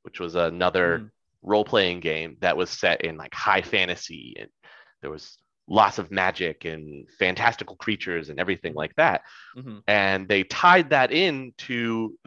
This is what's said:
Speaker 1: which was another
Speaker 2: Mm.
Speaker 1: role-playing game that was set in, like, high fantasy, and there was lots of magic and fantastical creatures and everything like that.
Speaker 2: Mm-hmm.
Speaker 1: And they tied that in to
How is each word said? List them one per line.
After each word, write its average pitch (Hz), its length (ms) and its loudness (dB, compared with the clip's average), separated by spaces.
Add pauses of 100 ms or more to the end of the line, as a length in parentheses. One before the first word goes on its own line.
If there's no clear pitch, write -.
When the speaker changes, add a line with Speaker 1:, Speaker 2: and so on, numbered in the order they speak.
Speaker 1:
which - 160 -16
was 85 160 -6
another 87 640 2
Speaker 2:
Mm. 73 100 -14 (340)
Speaker 1:
role-playing 98 560 2
game 80 420 -4
that 87 160 2
was 90 120 0
set 85 320 0
in, 80 160 -6
like, 76 160 -14
high 95 280 2
fantasy, 85 800 -4
and 52 100 -16 (520)
there 73 100 -10
was - 260 -16 (300)
lots 101 320 4
of 92 120 -8
magic 92 540 -2
and 78 520 -12
fantastical 95 600 -2
creatures 85 520 -4
and 73 100 -12
everything 90 340 -2
like 78 220 -6
that. 151 260 2 (340)
Speaker 2:
Mm-hmm. 120 320 -16
Speaker 1:
And 98 400 2
they 98 160 4
tied 175 460 6
that 135 240 4
in 143 460 0
to 113 680 -2